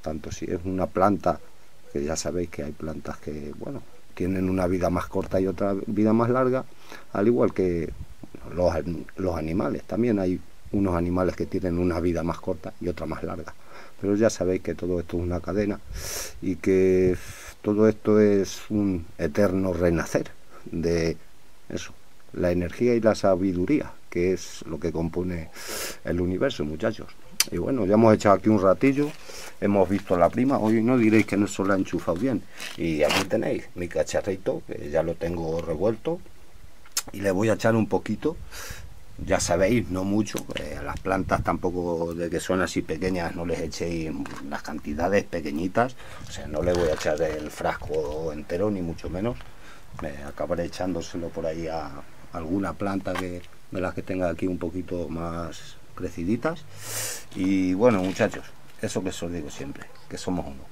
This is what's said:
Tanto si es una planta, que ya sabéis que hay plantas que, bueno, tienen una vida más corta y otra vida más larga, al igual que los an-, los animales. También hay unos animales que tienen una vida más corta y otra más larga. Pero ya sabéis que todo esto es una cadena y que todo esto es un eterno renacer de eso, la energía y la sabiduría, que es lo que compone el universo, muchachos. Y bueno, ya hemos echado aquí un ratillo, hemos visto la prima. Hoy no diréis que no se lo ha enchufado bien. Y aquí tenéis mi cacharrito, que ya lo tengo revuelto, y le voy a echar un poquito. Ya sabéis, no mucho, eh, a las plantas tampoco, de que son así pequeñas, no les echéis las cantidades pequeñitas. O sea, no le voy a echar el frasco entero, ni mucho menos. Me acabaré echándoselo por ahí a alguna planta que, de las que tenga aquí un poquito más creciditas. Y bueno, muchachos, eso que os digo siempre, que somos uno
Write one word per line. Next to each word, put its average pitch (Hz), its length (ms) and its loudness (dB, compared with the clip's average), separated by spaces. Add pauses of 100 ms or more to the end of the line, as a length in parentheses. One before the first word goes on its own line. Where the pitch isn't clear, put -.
Tanto 78 260 -4
si - 140 -8
es 92 220 -2
una 92 200 0
planta, 90 540 4 (500)
que 71 140 -2
ya 78 100 -2
sabéis 85 360 -2
que - 120 -8
hay 73 100 -6
plantas 76 440 -8
que, 73 420 -8
bueno, 139 240 -8 (320)
tienen 92 360 0
una 92 160 2
vida 87 240 2
más 87 160 0
corta 98 340 0
y 95 60 4
otra 98 280 0 (120)
vida 107 260 4
más 117 160 6
larga, 127 380 2 (480)
al 101 120 4
igual 120 280 4
que 87 340 2 (680)
los 85 200 4
an-, 78 320 -2 (100)
los 92 180 -2
animales. 82 500 -2
También 113 340 2
hay 92 200 2 (340)
unos 98 220 2
animales 87 400 2
que - 120 -2
tienen 87 320 0
una 87 220 2
vida 82 220 0
más 82 160 -2
corta 92 440 -6
y 85 60 -2
otra 82 180 -4
más 80 160 -6
larga. 85 320 -8 (440)
Pero 101 160 2
ya 110 140 6
sabéis 92 320 2
que 87 140 -4
todo 87 260 -2
esto 82 160 -4
es 85 60 0
una 87 180 -2
cadena 101 400 0 (600)
y 92 140 0
que 92 600 6 (460)
todo 107 260 6
esto 107 320 6
es 101 480 4
un 98 380 2 (100)
eterno 95 560 2
renacer 85 600 2 (340)
de 82 500 0 (540)
eso, - 240 -8 (400)
la 90 160 2
energía 90 440 2
y 117 60 4
la 107 140 6
sabiduría, 95 800 4 (180)
que 90 240 2
es - 320 -8
lo 78 120 -6
que 82 140 -2
compone 85 560 -2 (560)
el 85 160 0
universo, 92 460 0
muchachos. 82 400 -2 (440)
Y 85 80 -2
bueno, 110 260 0
ya 95 100 6
hemos 110 200 10
echado 98 220 8
aquí 107 120 2
un 107 120 6
ratillo, 135 500 4 (500)
hemos 101 280 6
visto 95 280 2
la 85 140 8
prima. 127 280 2
Hoy 110 240 4
no 123 140 4
diréis 110 300 8
que - 100 0
no 101 100 6
se 95 160 -2
lo 98 100 4
ha 98 40 4
enchufado 92 400 0
bien. 123 260 0 (340)
Y 78 260 2
aquí 98 220 4
tenéis 107 400 0 (100)
mi 87 140 -4
cacharrito, - 800 -2
que - 240 -8
ya 80 120 2
lo 82 120 0
tengo 82 460 -2
revuelto, 104 600 -2 (920)
y 101 80 -8
le 101 100 2
voy 101 200 4
a 101 40 6
echar 113 220 4
un 107 100 4
poquito. 110 500 0 (880)
Ya 87 140 2
sabéis, 95 520 4
no 92 140 -2
mucho, 104 400 0 (120)
eh, - 220 -8
a - 40 -8
las - 160 -6
plantas 92 460 0
tampoco, 85 680 0
de 85 160 -2
que 82 100 -2
son 92 220 0
así 82 200 0
pequeñas, 87 540 -2
no 85 100 -4
les 82 140 -2
echéis 82 500 -4 (380)
las 73 140 -8
cantidades 85 600 0
pequeñitas. 92 720 -2 (340)
O - 40 -10
sea, 73 160 -10
no 76 140 -2
le 87 100 4
voy 87 160 4
a 78 60 2
echar 78 280 0
el 76 280 -4
frasco 78 840 -4
entero, 85 380 -2
ni 98 120 -2
mucho 82 280 -6
menos. 98 260 -2 (680)
Me 71 220 -8
acabaré 78 400 -2
echándoselo 85 640 -4
por 82 180 -6
ahí 80 220 -4
a 78 220 -6 (420)
alguna 90 400 -2
planta 98 400 -2
que, 90 300 -4 (280)
de 92 100 -4
las 90 140 -2
que 92 80 -6
tenga 92 260 0
aquí 85 200 -2
un 87 100 -2
poquito 87 500 -4
más 82 680 -6 (180)
creciditas. 92 680 -2 (720)
Y 92 400 4
bueno, 104 280 6
muchachos, 95 420 0 (380)
eso 107 200 -2
que 92 80 -2
os 87 220 -6
digo 80 180 -6
siempre, - 360 -10 (220)
que - 100 -10
somos 90 280 -2
uno 69 260 -12